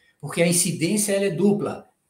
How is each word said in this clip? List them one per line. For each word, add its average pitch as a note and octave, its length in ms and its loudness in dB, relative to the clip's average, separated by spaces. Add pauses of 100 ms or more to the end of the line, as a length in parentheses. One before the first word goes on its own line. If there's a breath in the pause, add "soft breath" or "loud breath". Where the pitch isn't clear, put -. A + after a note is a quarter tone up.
(220 soft breath)
Porque D3 200 -4
a E3+ 60 4
incidência, F3 640 0
ela G3 140 0
é F#3+ 60 0
dupla. G3+ 580 0 (200)